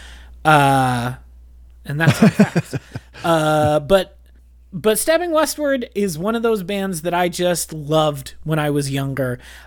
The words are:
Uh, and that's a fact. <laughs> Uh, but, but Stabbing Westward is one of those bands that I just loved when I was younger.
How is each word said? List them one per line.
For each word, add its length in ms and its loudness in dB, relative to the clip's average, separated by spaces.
Uh, 680 2
and 160 -6
that's 220 2
a 80 8
fact. 500 0
<laughs> 40 -20
Uh, 560 2
but, 380 0
but 280 0
Stabbing 320 0
Westward 640 0
is 240 -2
one 160 -2
of 80 -2
those 200 0
bands 400 -4
that 120 -2
I 160 2
just 420 -2
loved 680 -2
when 160 -2
I 120 0
was 200 -2
younger. 480 -4